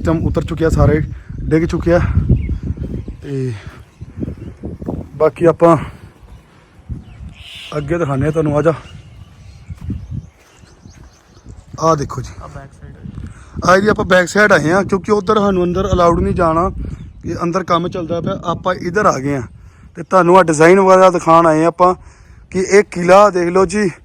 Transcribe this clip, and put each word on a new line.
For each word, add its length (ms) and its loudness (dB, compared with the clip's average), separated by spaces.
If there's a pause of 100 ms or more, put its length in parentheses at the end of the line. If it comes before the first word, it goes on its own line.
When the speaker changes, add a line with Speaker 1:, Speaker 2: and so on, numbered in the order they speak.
Speaker 1:
ਟਾਈਮ 200 -2
ਉਤਰ 180 -2
ਚੁੱਕਿਆ, 260 -2
ਸਾਰੇ 320 2 (420)
ਡਿੱਗ 200 0
ਚੁੱਕਿਆ। 360 0 (1200)
ਤੇ 280 -6 (1600)
ਬਾਕੀ 300 -2
ਆਪਾਂ 320 4 (2000)
ਅੱਗੇ 200 -6
ਦਿਖਾਉਂਦੇ 280 -2
ਹਾਂ 60 0
ਤੁਹਾਨੂੰ, 260 0
ਆ 40 0
ਜਾ। 120 2 (3000)
ਆਹ 160 2
ਦੇਖੋ 260 -8
ਜੀ, 100 -14 (120)
Speaker 2:
ਆ 40 -18
ਬੈਕ 220 -18 (120)
ਸਾਈਡ 140 -20
ਹੈ। 60 -20 (680)
Speaker 1:
ਆਹ 80 6
ਇਹਦੀ 100 2
ਆਪਾਂ 180 0
ਬੈਕ 220 4
ਸਾਈਡ 240 2
ਆਏ 200 2
ਹਾਂ, 120 2
ਕਿਉਂਕਿ 280 -2
ਉੱਧਰ 260 0
ਸਾਨੂੰ 260 0
ਅੰਦਰ 300 -2
ਅਲਾਉਡ 260 2
ਨਹੀਂ 160 -2
ਜਾਣਾ, 360 0 (540)
ਇਹ 180 -8
ਅੰਦਰ 200 -4
ਕੰਮ 240 -2
ਚੱਲਦਾ 340 -8
ਪਿਆ। 220 -6
ਆਪਾਂ 320 -4
ਇੱਧਰ 300 -4
ਆ 140 0
ਗਏ 160 -4
ਹਾਂ 120 -8 (480)
ਤੇ 80 -12
ਤੁਹਾਨੂੰ 340 4
ਆਹ 60 6
ਡਿਜ਼ਾਈਨ 360 6
ਵਗੈਰਾ 300 6
ਦਿਖਾਉਣ 380 4
ਆਏ 120 2
ਹਾਂ 80 2
ਆਪਾਂ 280 2 (540)
ਕਿ 100 -4
ਇਹ 240 4
ਕਿਲ੍ਹਾ 460 4
ਦੇਖ 200 -2
ਲਓ 160 2
ਜੀ, 240 -2 (160)